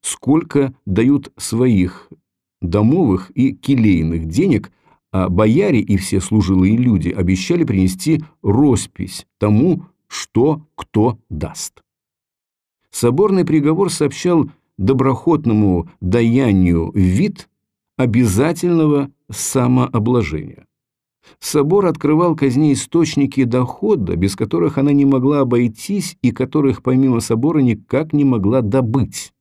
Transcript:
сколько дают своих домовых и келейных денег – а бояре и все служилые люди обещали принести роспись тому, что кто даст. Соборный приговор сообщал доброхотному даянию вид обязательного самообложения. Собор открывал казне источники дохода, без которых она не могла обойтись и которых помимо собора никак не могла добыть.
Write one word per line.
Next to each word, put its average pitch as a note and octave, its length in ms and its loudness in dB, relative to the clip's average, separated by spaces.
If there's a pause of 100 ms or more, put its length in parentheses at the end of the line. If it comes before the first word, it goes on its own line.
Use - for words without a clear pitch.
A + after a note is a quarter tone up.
сколько C#3+ 680 -2 (140)
дают B2 500 0
своих A2 720 -2 (520)
домовых G#2 760 0
и C3 200 0
келейных E2+ 720 0
денег – A#2+ 440 -2 (440)
а F#2 140 0
бояре A2 520 2
и F#2+ 180 0
все F#2 240 -2
служилые F#2+ 560 2
люди G2+ 320 0
обещали F#2+ 540 -2
принести D3+ 600 -2 (180)
роспись G#2+ 840 -2 (100)
тому, A2 480 0 (240)
что D3+ 540 -2 (120)
кто G#2+ 440 -2 (100)
даст. - 540 -12 (1080)
Соборный F3+ 540 2
приговор D#3+ 480 0
сообщал D#3+ 560 -2 (300)
доброхотному A#2+ 1120 0 (100)
даянию G2 960 2
вид G2+ 560 0 (480)
обязательного C#3+ 1120 0 (200)
самообложения. A#2+ 1300 -2 (760)
Собор D#3 480 0
открывал D#3 480 0
казне C#3+ 380 2
источники C#3 720 0
дохода, B2 720 -2
без G2 180 -2
которых D3+ 440 -2
она C#3+ 160 2
не C#3+ 100 4
могла C#3 360 2
обойтись B2 840 -2
и A#2+ 80 2
которых C3+ 520 -2
помимо B2+ 380 0
собора C3 380 -2
никак B2+ 560 -2
не C#3+ 100 2
могла A#2+ 380 2
добыть. A#2 800 -2